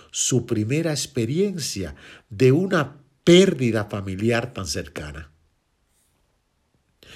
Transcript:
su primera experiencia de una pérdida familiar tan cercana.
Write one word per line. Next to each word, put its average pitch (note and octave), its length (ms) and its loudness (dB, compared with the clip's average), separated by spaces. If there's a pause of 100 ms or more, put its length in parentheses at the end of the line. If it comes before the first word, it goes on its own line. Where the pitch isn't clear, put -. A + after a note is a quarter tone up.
(120)
su - 340 0
primera B2 460 -2
experiencia C3+ 1040 -4 (340)
de B2+ 220 4
una E3+ 460 0 (260)
pérdida C#3+ 600 4
familiar G#2+ 680 -2
tan F#2+ 140 -10
cercana. D#2 640 -10 (1800)